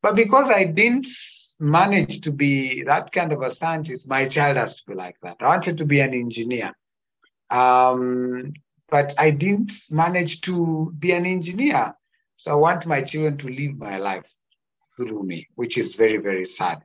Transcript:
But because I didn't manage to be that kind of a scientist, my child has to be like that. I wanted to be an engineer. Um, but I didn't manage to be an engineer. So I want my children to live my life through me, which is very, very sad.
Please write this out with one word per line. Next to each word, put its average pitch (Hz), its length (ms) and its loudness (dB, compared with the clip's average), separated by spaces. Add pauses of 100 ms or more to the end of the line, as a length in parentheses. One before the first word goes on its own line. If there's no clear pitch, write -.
But 208 140 2
because 254 340 6
I 196 140 6
didn't 233 420 2 (520)
manage 175 640 2
to 156 80 -4
be 135 540 0
that 147 280 0
kind 165 200 -2
of 135 100 -4
a 127 120 -2
scientist, 160 540 -6
my 135 180 0
child 143 320 2
has 110 180 -4
to - 120 -20
be 101 60 -12
like 90 280 -12
that. 87 180 -14
I 120 80 0
wanted 170 300 0
to 160 80 -4
be 143 140 4
an 127 120 0
engineer. 120 600 -6 (760)
Um, 127 1000 2 (380)
but 143 280 2
I 156 120 6
didn't 196 420 0 (180)
manage 170 520 0
to 165 560 -2
be 175 140 0
an 175 120 2
engineer. 180 680 -2 (420)
So - 140 -10
I 147 40 0
want 160 320 2
my 143 160 0
children 151 360 -4
to 135 100 -10
live 135 300 -6
my 101 180 -10
life 95 300 -6 (680)
through 110 260 -6
me, 85 320 -10
which 117 240 -6
is 101 160 -4
very, 110 240 4
very 95 280 -2
sad. 85 380 -6